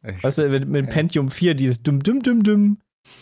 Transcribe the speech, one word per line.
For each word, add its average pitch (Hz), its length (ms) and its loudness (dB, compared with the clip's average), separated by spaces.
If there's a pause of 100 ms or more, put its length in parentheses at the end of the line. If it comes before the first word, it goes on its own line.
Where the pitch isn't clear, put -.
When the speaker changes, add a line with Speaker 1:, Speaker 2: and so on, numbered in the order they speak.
Speaker 1:
Ich 95 180 -12
Speaker 2:
Weißt 139 160 -2
du, 147 100 0
mit, 135 200 -2
mit 143 160 -2
Speaker 3:
Okay. 123 100 -8
Speaker 2:
Pentium 156 360 0
vier, 175 240 0
dieses 131 280 -2
Dum, 139 200 0
Dum, 247 200 0
Dum, 233 220 2
Dum. 208 340 4 (440)